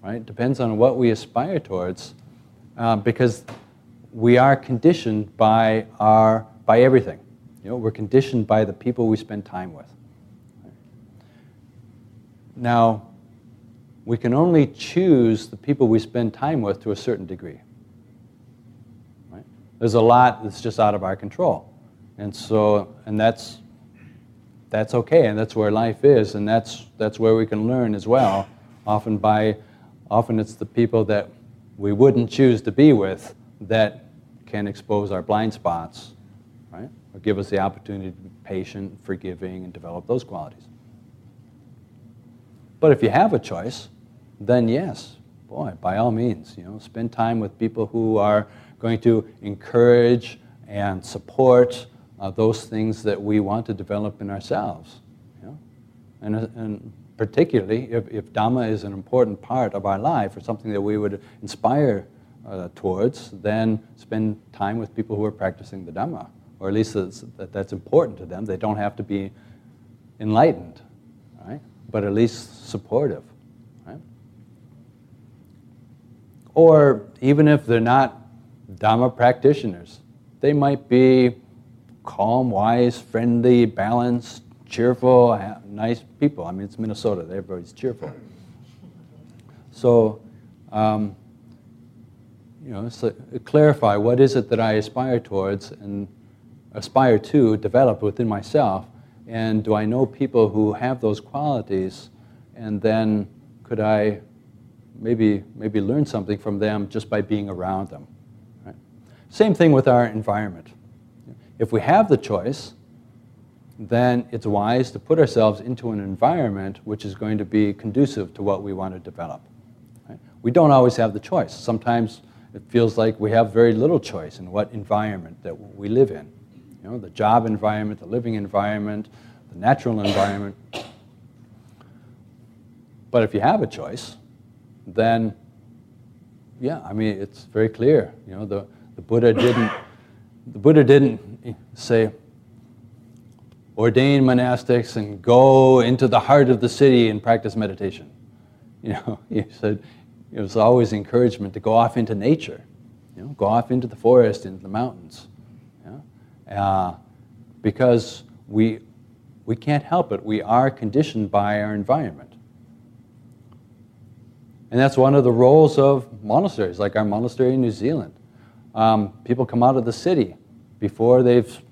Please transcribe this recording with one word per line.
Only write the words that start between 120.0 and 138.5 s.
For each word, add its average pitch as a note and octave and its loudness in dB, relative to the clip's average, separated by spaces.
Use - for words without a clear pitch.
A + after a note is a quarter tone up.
Right? - -20
We A#2 -2
don't D#3 6
always B2+ 6
have A2+ 0
the G#2 -8
choice. C#3 -4
Sometimes A#2 -4
it - -18
feels A2+ 0
like A2 0
we G#2+ -2
have A2+ 2
very A#2 6
little C#3+ 0
choice - -12
in F#2 -16
what G2+ -4
environment G2+ -6
that E2+ -12
we G2+ -14
live A#2+ 2
in. D2+ -16
You F#2+ -18
know, A#2+ -12
the F#2+ -16
job A2 0
environment, G#2+ -4
the E2+ -20
living A#2 -6
environment, G#2 -6
the E2+ -18
natural A2+ -2
environment. G2+ -2
But A#2+ 4
if G#2+ -2
you G2+ 0
have B2 0
a A#2 -4
choice, - -14
then, A2+ 0
yeah, C3 -6
I G2 -14
mean, G#2+ -4
it's - -16
very A2 0
clear. B2 2
You F#2+ -16
know, G2+ -10
the, G2 -6